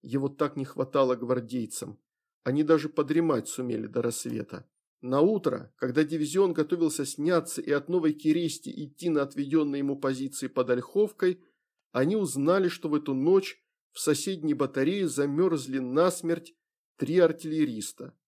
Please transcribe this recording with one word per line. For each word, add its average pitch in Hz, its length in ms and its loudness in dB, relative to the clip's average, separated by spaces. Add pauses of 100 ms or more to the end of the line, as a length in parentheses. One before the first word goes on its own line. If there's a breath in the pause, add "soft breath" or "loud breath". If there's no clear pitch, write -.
Его 135 300 -2
так 143 260 -2
не 135 80 -4
хватало 131 500 2
гвардейцам. 120 840 -4 (420)
Они 139 200 0
даже 151 260 4
подремать 151 600 0
сумели 120 380 -6
до - 140 -4
рассвета. 117 680 -6 (360)
Наутро, 143 760 2
когда 131 280 0
дивизион 160 500 0
готовился 156 500 0
сняться 160 560 -2
и - 100 -6
от 143 200 -2
Новой 160 240 2
Кирести 156 560 -2
идти 151 400 -6
на 151 100 2
отведённые 143 600 0
ему 139 180 -2
позиции 135 480 -4
под 127 240 -2
Ольховкой, 180 720 0 (500 soft breath)
они 143 240 2
узнали, 175 520 2
что 165 200 -6
в 151 60 0
эту 147 180 -2
ночь 175 500 2 (300)
в - 80 -12
соседней 156 540 0
батарее 147 520 0
замёрзли 143 760 0
насмерть 165 720 0 (420)
три 170 220 0
артиллериста 156 960 0 (140)